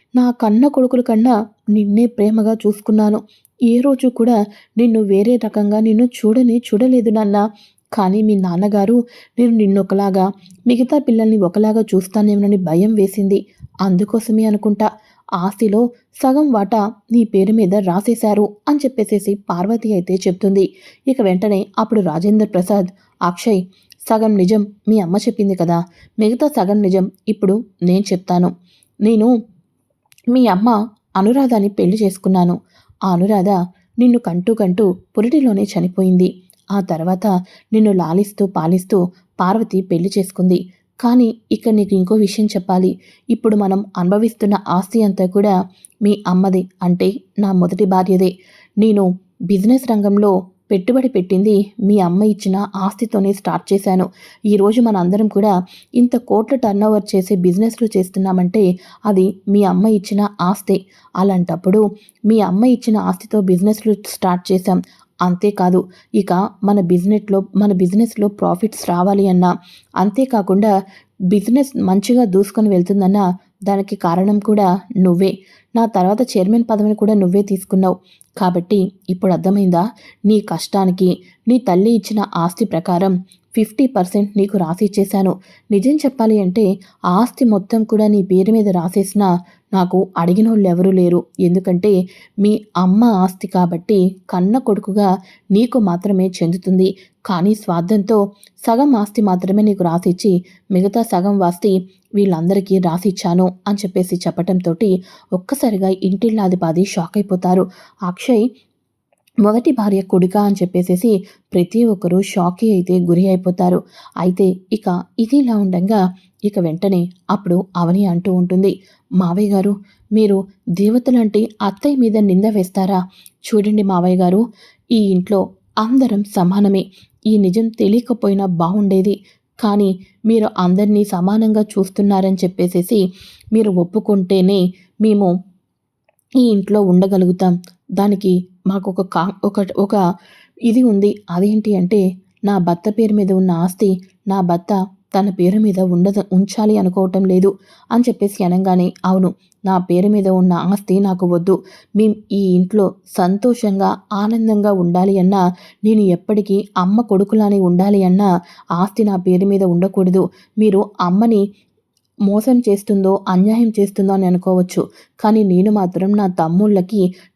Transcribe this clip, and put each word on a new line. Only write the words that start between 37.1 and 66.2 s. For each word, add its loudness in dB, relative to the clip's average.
నిన్ను 4
లాలిస్తూ 0
పాలిస్తూ -2
పార్వతి -2
పెళ్లి -2
చేసుకుంది. -2
కానీ 2
ఇక్కడ -2
నీకు 0
ఇంకో 2
విషయం 0
చెప్పాలి. -2
ఇప్పుడు 0
మనం -2
అనుభవిస్తున్న 0
ఆస్తి -2
అంతా 0
కూడా 0
మీ 0
అమ్మదే, 0
అంటే 0
నా 0
మొదటి 0
భార్యదే. 0
నేను 2
బిజినెస్ 0
రంగంలో 0
పెట్టుబడి 0
పెట్టింది 0
మీ 2
అమ్మ 0
ఇచ్చిన -2
ఆస్తితోనే -2
స్టార్ట్ -6
చేశాను. 0
ఈరోజు 2
మనందరం 0
కూడా 0
ఇంత 2
కోట్ల -2
టర్నోవర్ 0
చేసే -2
బిజినెస్లు 0
చేస్తున్నామంటే 0
అది 0
మీ 2
అమ్మ 2
ఇచ్చిన 0
ఆస్తే. -2
అలాంటప్పుడు 0
మీ 2
అమ్మ 0
ఇచ్చిన 2
ఆస్తితో -4
బిజినెస్లు 0
స్టార్ట్ -4
చేశాం. 0
అంతేకాదు, 0
ఇక -2